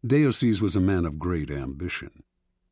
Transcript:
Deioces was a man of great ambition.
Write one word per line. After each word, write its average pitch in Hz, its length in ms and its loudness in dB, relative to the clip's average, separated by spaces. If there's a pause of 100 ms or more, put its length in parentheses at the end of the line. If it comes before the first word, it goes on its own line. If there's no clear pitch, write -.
Deioces 120 540 2
was 98 160 2
a - 20 2
man 92 260 2
of 76 140 -6
great 82 320 -4
ambition. 71 720 -8 (480)